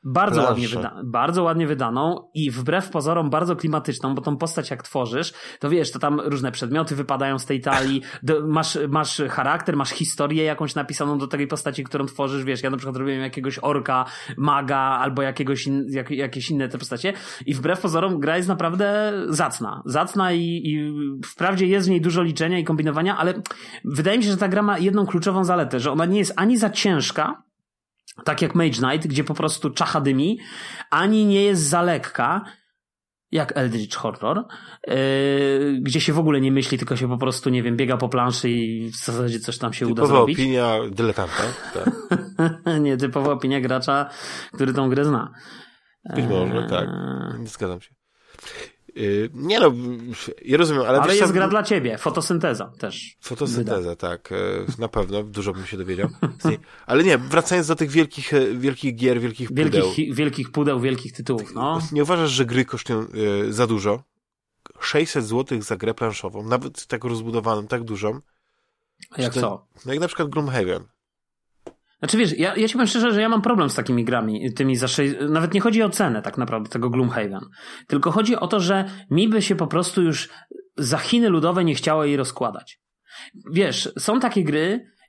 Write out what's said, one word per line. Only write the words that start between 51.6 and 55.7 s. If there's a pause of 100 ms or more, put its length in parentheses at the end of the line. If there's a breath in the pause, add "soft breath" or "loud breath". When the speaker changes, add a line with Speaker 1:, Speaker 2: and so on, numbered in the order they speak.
Speaker 1:
ciebie,
fotosynteza
też.
Speaker 2:
Fotosynteza,
Speaker 1:
Wyda.
Speaker 2:
tak.
E, (440)
na
pewno
dużo
bym
się